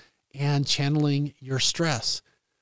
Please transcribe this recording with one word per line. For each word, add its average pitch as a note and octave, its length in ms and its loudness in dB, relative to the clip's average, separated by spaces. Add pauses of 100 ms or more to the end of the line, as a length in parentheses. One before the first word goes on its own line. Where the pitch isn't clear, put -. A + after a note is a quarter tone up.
(340)
and C#3+ 320 0
channeling C#3+ 720 0
your C3 200 -4
stress. D3 640 0 (400)